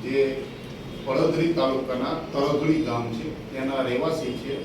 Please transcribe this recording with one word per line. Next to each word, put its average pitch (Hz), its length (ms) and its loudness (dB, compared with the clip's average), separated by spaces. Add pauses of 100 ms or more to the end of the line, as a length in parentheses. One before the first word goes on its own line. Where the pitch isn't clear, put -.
જે 135 420 2 (600)
પડદરી 160 480 4
તાલુકાના 135 600 0 (200)
તરઘડી 147 480 4
ગામ 120 300 0
છે, - 420 -6
તેના 135 280 -2
રહેવાસી 123 520 0
છે 123 200 -6 (120)